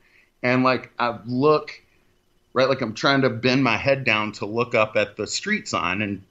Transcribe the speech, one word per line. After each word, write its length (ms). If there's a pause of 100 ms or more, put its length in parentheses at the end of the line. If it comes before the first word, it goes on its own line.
(420)
And, 220
like, 340
I 280
look, 460 (840)
right, 140
like, 140
I'm 140
trying 260
to 80
bend 340
my 140
head 280
down 280
to 140
look 260
up 240
at 200
the 100
street 400
sign 340
and 300